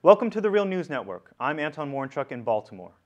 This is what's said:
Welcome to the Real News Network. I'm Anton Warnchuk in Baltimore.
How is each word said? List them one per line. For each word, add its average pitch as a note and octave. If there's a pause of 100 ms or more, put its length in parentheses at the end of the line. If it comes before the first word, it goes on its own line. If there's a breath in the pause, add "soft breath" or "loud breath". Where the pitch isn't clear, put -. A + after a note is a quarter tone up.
Welcome G#3+
to G#3
the G#3
Real G3+
News F#3
Network. G2
I'm D3+
Anton D3+
Warnchuk C3+
in B2
Baltimore. G#2+ (120)